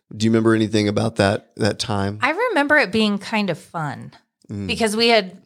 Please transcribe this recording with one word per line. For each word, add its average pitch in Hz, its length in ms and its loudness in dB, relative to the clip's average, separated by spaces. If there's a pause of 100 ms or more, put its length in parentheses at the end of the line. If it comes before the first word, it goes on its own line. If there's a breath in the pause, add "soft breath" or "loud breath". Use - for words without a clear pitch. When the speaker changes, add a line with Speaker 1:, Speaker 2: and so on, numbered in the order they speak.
(160)
Speaker 1:
Do 104 100 -2
you 113 60 4
remember 113 240 4
anything 107 320 2
about 107 300 -2
that, 101 400 0
that 104 220 0
time? 101 420 -4
Speaker 2:
I 262 100 2
remember 311 460 0
it 208 160 0
being 214 240 0
kind 202 320 -4
of 151 80 -4
fun 139 540 -10 (380)
Speaker 1:
Mm. 101 160 -6
Speaker 2:
because 220 300 -2
we 233 140 2
had 202 360 2